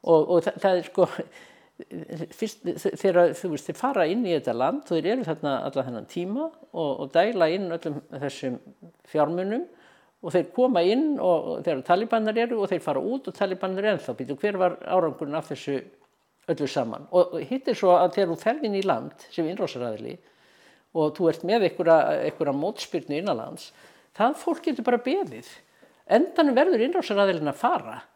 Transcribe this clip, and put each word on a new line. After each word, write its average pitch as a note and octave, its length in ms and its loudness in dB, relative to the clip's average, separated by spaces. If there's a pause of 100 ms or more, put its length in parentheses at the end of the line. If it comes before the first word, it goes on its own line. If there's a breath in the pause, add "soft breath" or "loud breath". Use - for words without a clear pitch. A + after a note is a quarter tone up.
Og, D#3+ 160 8
og E3+ 240 4
þa-, - 160 -4
það F#3 160 4
er, E3 140 -8
sko, F3+ 180 4 (1300 loud breath)
fyrst, - 240 -6
þe-, F3 400 -4
þegar, F3 400 4
þú F3 140 -4
veist, - 100 -10
þeir - 160 -8
fara G#3+ 320 2
inn B3 80 -2
í E3+ 140 0
þetta A#2+ 260 -2
land, A#3+ 240 -2
þeir E3+ 300 0
eru A3 100 -6
þarna D3 400 -2
alla C3+ 220 -4
þennan A2+ 260 -10
tíma G#3 320 -6
og, E3 440 -6 (120)
og - 80 -8
dæla F3 400 2
inn F#3+ 240 -4
öllum D3+ 240 -8 (160)
þessum C3 460 -6 (500)
fjármunum F#3 560 0 (560 soft breath)
og D#3+ 80 -8
þeir F3 140 2 (100)
koma B3 320 4
inn C#4 320 2
og, E3 320 2
og - 140 -6
þegar C#3+ 180 -2
Talibanar A3 560 2
eru A#3 240 0
og F#3+ 80 -2
þeir F3 140 0
fara C#3 180 0
út B3+ 240 -4
og F3+ 80 -10
Talibanar F#3+ 480 -4
eru G#3+ 140 2
ennþá. - 180 -8
Býtu, - 240 -8
hver G#3 220 -2
var F3+ 160 2 (100)
árangurinn D#3 480 0
af D#3 140 -6
þessu C#3 320 -6 (640)
öllu D3 240 -2
saman? B2 400 -4
Og, F3+ 240 4
og C#3+ 140 -4
hitt C4 180 -4
er A#3+ 80 0
svo F#3 220 4
að F3 180 4
þegar F#3+ 140 2
þú D#3+ 100 -4
ferð C#4+ 300 -2
inn G3+ 100 -2
í F#3+ 80 -4
land C3+ 380 -4 (100)
sem D#3+ 160 -2
innrásaraðili B2+ 600 -6 (840 soft breath)
og D3+ 220 2
þú F3 100 2
ert D#3+ 220 0
með A3 180 4
einhverja, E3 300 6 (320)
einhverja C#3+ 260 -2
mótspyrnu D3 640 -6
innanlands, D#3 540 -6 (420 soft breath)
það B3+ 240 0
fólk - 240 -4
getur B3 240 -2
bara A#3+ 160 0
beðið. B3+ 460 -4 (580 soft breath)
Endanum C#4 480 4
verður C4+ 320 4
innrásaraðilinn G3 640 0
að - 80 -8
fara. D#3+ 400 -2 (160)